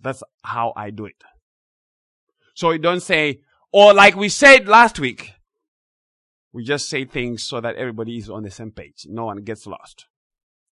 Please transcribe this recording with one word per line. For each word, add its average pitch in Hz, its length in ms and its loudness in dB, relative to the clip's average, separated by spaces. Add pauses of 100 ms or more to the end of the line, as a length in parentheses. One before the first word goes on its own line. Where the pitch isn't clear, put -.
That's 131 220 -10 (200)
how 117 340 -8
I 104 140 -14
do 107 160 -14
it. - 160 -20 (1300)
So 175 160 -2
we 165 80 -2
don't 175 220 -2
say, 156 420 -4 (300)
or 202 220 8
like 202 220 6
we 202 120 -4
said 262 380 6
last 220 320 4
week, 123 340 -8 (1160)
we 120 140 -14
just 139 240 -4
say 135 160 -6
things 120 400 -8
so 123 160 -10
that 113 160 -8
everybody 117 400 -10
is 110 140 -14
on 107 120 -14
the 101 80 -14
same 110 220 -18
page. - 340 -20
No 113 200 -10
one 104 180 -10
gets 107 220 -14
lost. - 400 -20 (680)